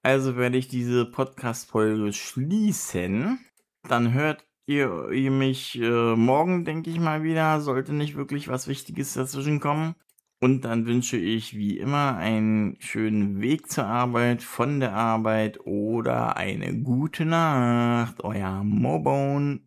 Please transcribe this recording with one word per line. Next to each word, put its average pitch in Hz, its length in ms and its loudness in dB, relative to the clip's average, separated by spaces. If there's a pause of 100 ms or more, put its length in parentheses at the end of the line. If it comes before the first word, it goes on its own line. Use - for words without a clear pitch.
Also 131 340 2
werde 123 200 0
ich 131 120 -2
diese 123 360 0
Podcast-Folge 110 1080 -2
schließen. 160 1200 -2 (500)
Dann 120 260 2
hört 151 320 0 (180)
ihr, 110 460 0
ihr 135 200 0
mich, 135 480 0
äh, 117 380 2
morgen, 156 480 4
denke 160 240 -6
ich 165 100 -4
mal, 156 240 0
wieder. 160 380 2
Sollte 135 320 -2
nicht 147 240 -2
wirklich 143 320 -6
was 127 200 -4
Wichtiges 139 440 -6
dazwischen 139 480 -2
kommen. 156 360 -2 (440)
Und 131 240 4
dann 117 220 0
wünsche 123 320 0
ich 110 360 -2
wie 104 240 -2
immer 139 380 0
einen 107 640 0
schönen 104 600 -2
Weg 147 280 -2
zur 131 140 -2
Arbeit, 120 580 0
von 139 380 -2
der 113 140 -2
Arbeit 110 720 0
oder 117 720 0
eine 95 420 -4
gute 139 460 0
Nacht. 120 1000 2
Euer 98 400 -2
Mobone. 139 1040 2